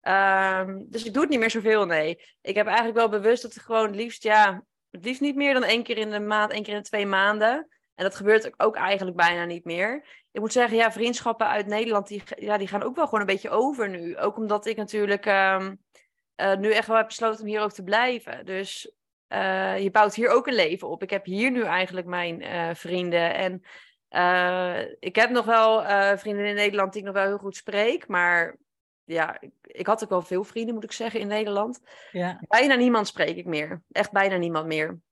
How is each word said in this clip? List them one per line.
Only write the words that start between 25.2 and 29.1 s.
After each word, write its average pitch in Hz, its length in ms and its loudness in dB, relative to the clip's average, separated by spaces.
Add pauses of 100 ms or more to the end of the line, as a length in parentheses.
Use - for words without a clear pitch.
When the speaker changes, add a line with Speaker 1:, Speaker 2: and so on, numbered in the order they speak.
Speaker 1:
nog 240 140 2
wel, 220 400 4
eh, 196 320 2
vrienden 202 300 -6
in 208 80 -2
Nederland 202 380 0
die 214 80 -8
ik 190 60 -12
nog 196 100 -6
wel 196 100 2
heel 202 120 -2
goed 196 180 -10
spreek. 220 520 -2
Maar 175 480 2 (480)
ja, 160 360 -4